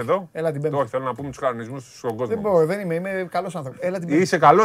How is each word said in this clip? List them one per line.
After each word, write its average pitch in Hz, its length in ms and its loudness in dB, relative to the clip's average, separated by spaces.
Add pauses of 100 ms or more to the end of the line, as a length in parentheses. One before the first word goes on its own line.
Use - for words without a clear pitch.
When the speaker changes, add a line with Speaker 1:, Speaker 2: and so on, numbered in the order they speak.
Speaker 1:
Πέμπτη. 127 80 0
Speaker 2:
εδώ. 185 200 -2
Speaker 1:
Έλα 160 200 -2
την 143 80 -6
Πέμπτη. 147 160 -2
Speaker 2:
Όχι, 135 120 0
θέλω 170 160 -4
να 127 100 -2
πούμε 143 140 -8
τους 127 100 -12
κανονισμούς 123 600 -6
στον 123 120 -4
κόσμο 117 160 -4
Speaker 1:
Δεν 226 120 -4
Speaker 2:
μας. 208 140 0
Speaker 1:
μπορώ, 160 140 6
δεν 190 140 -2
είμαι, 175 140 -4
είμαι 185 360 -4
καλός 180 260 -6
άνθρωπος. 131 260 -10
Έλα 180 160 -2
την 170 100 -8
Πέμπτη. 160 140 4
Speaker 2:
Είσαι 180 160 2
καλός, 160 260 8